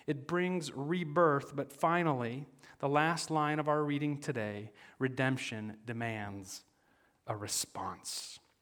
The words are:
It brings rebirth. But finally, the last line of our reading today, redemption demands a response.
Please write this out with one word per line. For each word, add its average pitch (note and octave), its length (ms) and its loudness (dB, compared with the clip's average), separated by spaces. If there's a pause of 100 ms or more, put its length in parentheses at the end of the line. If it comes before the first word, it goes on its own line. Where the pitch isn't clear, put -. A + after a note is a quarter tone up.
It C#3 180 -2
brings F3 460 0
rebirth. D3+ 800 2
But C#3 180 -4
finally, D3 760 2 (320)
the C#3+ 80 0
last D#3 420 2
line D3+ 300 2
of D3 80 -2
our D3+ 160 4
reading D3 360 0
today, G#2+ 520 -4 (280)
redemption B2+ 840 0
demands G#2+ 760 -6 (640)
a A2 80 -4
response. - 1040 -6 (220)